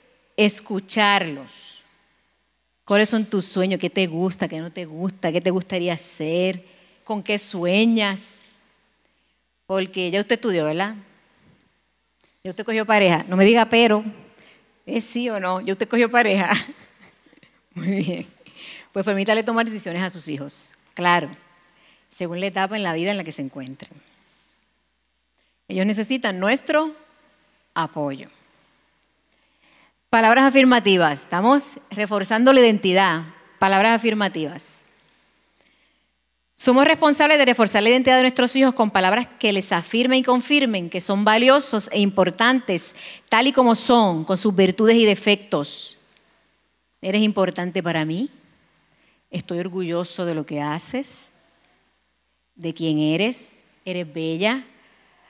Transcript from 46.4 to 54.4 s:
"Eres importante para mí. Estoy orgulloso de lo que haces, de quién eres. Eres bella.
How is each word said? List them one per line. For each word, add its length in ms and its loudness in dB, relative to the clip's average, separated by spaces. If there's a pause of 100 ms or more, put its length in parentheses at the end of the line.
"Eres 200 -2
importante 600 -2
para 220 -2
mí. 260 -6 (1000)
Estoy 300 -8
orgulloso 680 -6
de 100 -4
lo 100 -6
que 140 -8
haces, 720 -6 (1200)
de 180 -10
quién 260 -2
eres. 600 -2 (240)
Eres 280 -10
bella. 520 -4 (640)